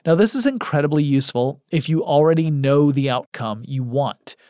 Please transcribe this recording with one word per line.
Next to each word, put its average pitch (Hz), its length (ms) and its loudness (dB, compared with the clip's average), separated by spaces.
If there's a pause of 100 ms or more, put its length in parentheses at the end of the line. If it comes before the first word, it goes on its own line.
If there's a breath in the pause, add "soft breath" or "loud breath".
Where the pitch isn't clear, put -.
Now, 165 80 4
this 208 200 2
is 254 120 -2
incredibly 151 580 0
useful 135 560 -2 (100)
if 156 200 -2
you 160 120 0
already 160 480 2
know 143 400 2
the 135 200 0
outcome 117 560 -6
you 131 160 -6
want. 123 520 -6 (160 soft breath)